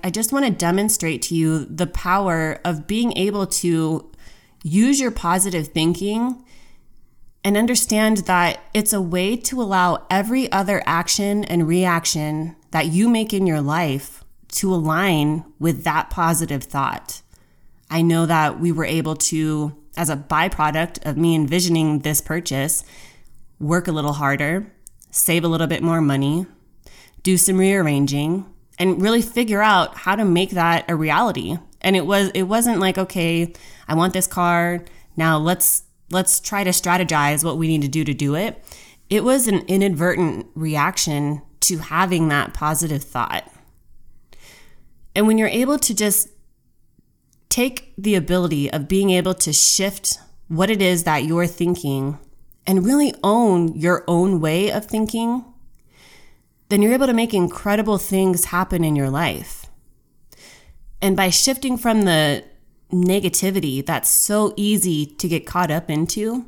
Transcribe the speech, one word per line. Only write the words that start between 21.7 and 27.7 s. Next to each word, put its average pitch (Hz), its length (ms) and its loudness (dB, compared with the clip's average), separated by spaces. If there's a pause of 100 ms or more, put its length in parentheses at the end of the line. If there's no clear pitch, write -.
this 147 200 -2
purchase, 156 640 -4 (760)
work 170 280 -2
a 180 40 -2
little 147 220 -2
harder, 147 600 -2 (380)
save 170 320 0
a 170 40 2
little 165 200 0
bit 156 160 -2
more 165 180 2
money, 143 460 0 (800)
do 190 120 4
some 185 200 2
rearranging, 160 880 2 (320)